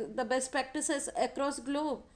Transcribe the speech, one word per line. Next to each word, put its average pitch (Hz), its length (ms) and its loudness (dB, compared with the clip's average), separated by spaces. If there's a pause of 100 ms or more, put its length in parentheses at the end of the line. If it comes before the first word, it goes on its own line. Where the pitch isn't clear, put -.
(160)
the 247 100 0
best 254 260 2
practices 285 640 0
across 277 440 0
globe, 277 420 -2 (140)